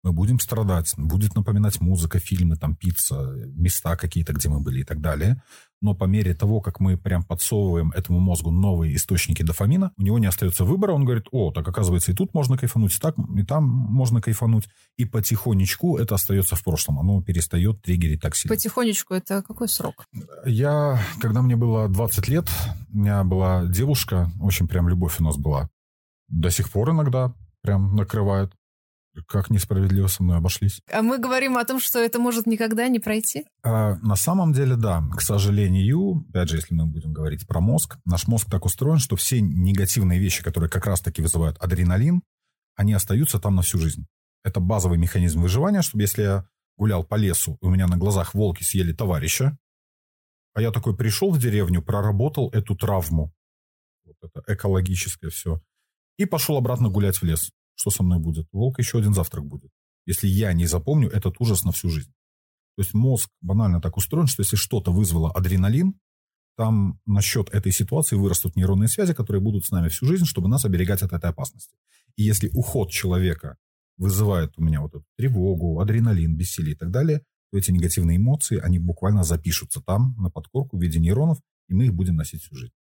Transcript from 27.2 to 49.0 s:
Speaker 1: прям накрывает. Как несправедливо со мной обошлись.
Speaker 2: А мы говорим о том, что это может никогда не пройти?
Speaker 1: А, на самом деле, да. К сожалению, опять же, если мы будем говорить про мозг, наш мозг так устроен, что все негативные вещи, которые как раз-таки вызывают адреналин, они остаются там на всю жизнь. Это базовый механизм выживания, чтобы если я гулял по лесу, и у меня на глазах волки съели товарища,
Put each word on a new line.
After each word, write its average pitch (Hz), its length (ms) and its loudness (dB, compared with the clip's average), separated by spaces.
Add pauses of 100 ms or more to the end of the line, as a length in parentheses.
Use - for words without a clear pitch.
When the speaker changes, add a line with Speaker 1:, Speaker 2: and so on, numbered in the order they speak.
Speaker 1:
прям 98 320 2
накрывает. 98 580 0 (760)
Как 98 220 -2
несправедливо 98 560 2
со - 160 -2
мной 87 160 4
обошлись. 90 420 -2 (100)
Speaker 2:
А 220 120 0
мы 247 160 0
говорим 254 400 0
о 240 80 0
том, 262 120 -4
что - 200 -2
это 233 200 0
может 233 280 0
никогда 226 420 0
не 240 100 2
пройти? 220 460 -4 (180)
Speaker 1:
А, 110 340 2
на 101 200 0
самом 170 380 2
деле, 131 200 2
да. 92 400 0
К - 60 -6
сожалению, 104 1120 2
опять 87 180 0
же, 80 80 -2
если 78 180 -4
мы 80 120 2
будем 78 260 -6
говорить 76 340 -6
про 82 140 -2
мозг, 123 460 0
наш 87 200 0
мозг 117 240 0
так 90 140 -2
устроен, 147 340 2
что 127 180 0
все 120 260 0
негативные 92 760 2
вещи, 95 240 0
которые 82 280 -2
как - 160 -2
раз-таки - 340 -2
вызывают 80 380 0
адреналин, 92 640 2 (520)
они 104 200 2
остаются 101 440 0
там 98 160 0
на 90 60 4
всю 85 180 -2
жизнь. 78 280 -2 (380)
Это 95 160 -2
базовый 90 360 2
механизм 85 460 2
выживания, 160 400 2
чтобы 104 220 0
если 104 180 0
я 98 240 0 (320)
гулял 98 260 2
по 107 120 -4
лесу, 90 440 0
и 92 60 -4
у 90 40 2
меня 92 160 4
на 87 120 2
глазах 95 340 0
волки 101 300 -2
съели 87 320 -2
товарища, 110 640 -2 (960)